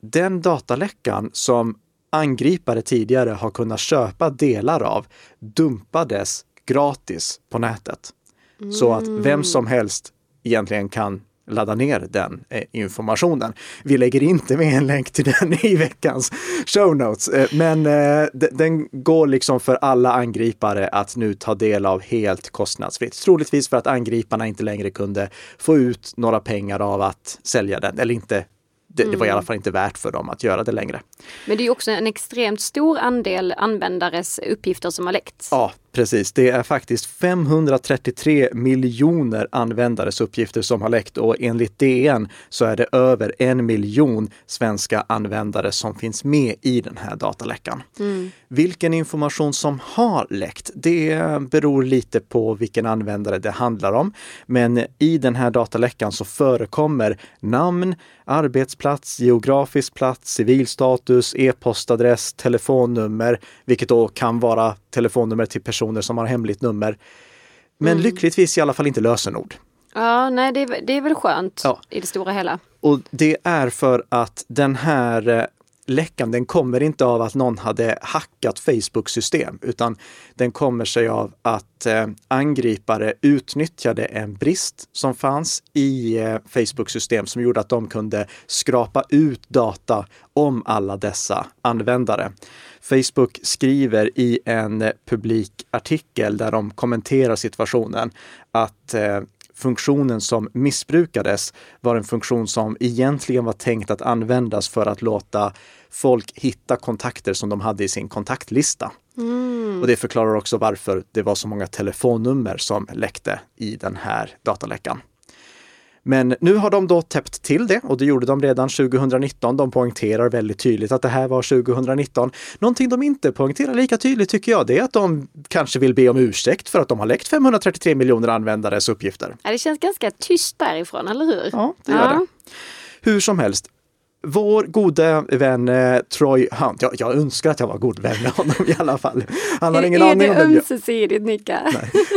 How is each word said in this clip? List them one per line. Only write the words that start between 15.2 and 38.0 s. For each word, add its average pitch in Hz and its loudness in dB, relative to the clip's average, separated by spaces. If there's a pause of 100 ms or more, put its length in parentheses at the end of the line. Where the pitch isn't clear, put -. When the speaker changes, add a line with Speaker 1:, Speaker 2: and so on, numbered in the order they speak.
Speaker 1:
den 170 2
<laughs> 196 2
i 196 4
veckans 135 -2 (360)
show 190 4
notes, 117 -2
eh, 135 2
men, 156 2
eh, 147 4
d-, 156 2
den 160 0
går 156 4
liksom 131 2
för 131 2
alla 123 4
angripare 110 -2
att 101 -4
nu 110 -2
ta 107 -4
del 101 0
av 95 2
helt 104 -2
kostnadsfritt. - -6 (100)
Troligtvis 151 2
för 131 0
att 117 -2
angriparna 117 -2
inte 110 -8
längre 104 -4
kunde 101 -4 (280)
få 160 4
ut 123 0
några 113 0
pengar 101 -6
av 98 -2
att - -6
sälja 101 -2
den, 101 -4
eller 117 -2
inte. 101 -4 (520)
Det, 220 4
det 214 -2
var 110 0
i 101 2
alla 98 0
Speaker 2:
Mm. 90 -4
Speaker 1:
fall 113 -4
inte 101 -6
värt 95 -2
för - -6
dem - -8
att - -10
göra 107 0
det 113 -4
längre. 104 -6 (460)
Speaker 2:
Men 208 0
det 233 -2
är - 0
ju 233 2
också 240 -4
en 214 -2
extremt 214 -4
stor 302 0
andel 202 -2
användares 180 -4
uppgifter - -4
som 180 -6
har 180 -2
läckts. - -8
Speaker 1:
Ja, 117 0 (200)
precis. 110 0
Det 127 4
är 123 2
faktiskt - -4
femhundratrettiotre 147 0